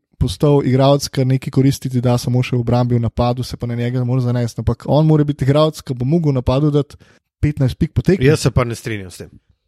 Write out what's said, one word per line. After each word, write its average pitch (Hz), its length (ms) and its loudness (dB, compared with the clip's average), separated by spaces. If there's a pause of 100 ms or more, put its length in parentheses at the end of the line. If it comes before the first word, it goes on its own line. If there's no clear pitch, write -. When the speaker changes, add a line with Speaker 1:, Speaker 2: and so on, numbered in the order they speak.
(160)
Speaker 1:
postal 139 480 2
igralec, 135 420 2
ki - 180 -4
nekaj 131 280 -2
koristi 135 360 2
ti 127 140 -2
da 123 140 2
samo 123 260 -2
še 127 140 -4
v 123 40 0
obrambi, 120 360 0
v 120 60 0
napadu, 123 420 -2
se - 120 -10
pa - 120 -8
na 120 80 -6
njega 120 240 -4
ne 123 60 -2
more 127 160 0
zanesti. 120 360 -2
Ampak 113 280 -4
on 147 200 2
mora 156 180 4
biti 147 200 -4
igralec, 151 360 2
ki - 140 -10
bo 123 120 -4
mogel 151 260 0
v 135 40 -2
napadu 131 360 0
dati 143 240 -2 (460)
petnajst 147 340 0
pik - 160 -2
po - 100 -2
tekmi. 170 240 2
Speaker 2:
Jaz 147 160 4
se - 80 2
pa 127 140 0
ne 117 100 -4
strinjam 101 360 -10
s - 80 -20
tem. 82 120 -16 (380)